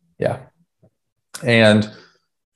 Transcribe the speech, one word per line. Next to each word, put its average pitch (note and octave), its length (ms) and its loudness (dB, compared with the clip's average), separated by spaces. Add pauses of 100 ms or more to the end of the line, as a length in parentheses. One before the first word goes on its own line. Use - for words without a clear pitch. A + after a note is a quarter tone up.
(180)
Yeah. - 220 -8 (1040)
And A2 480 2 (640)